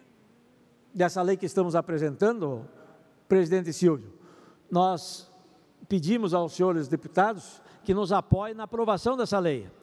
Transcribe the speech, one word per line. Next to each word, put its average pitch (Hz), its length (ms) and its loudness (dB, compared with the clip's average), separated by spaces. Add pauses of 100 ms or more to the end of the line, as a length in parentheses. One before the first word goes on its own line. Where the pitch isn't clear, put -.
(920)
dessa 180 280 0
lei 185 160 2
que 190 80 -6
estamos 175 300 0
apresentando, 156 920 -2 (600)
presidente 180 440 2
Silvio, 143 420 2 (560)
nós 180 600 -2 (580)
pedimos 196 460 0
aos 175 200 0
senhores 175 340 0
deputados 185 760 -2 (220)
que 190 100 0
nos 190 180 0
apoiem 202 420 0
na 220 100 -12
aprovação 226 540 -2
dessa 202 220 -2
lei. 135 300 -2 (140)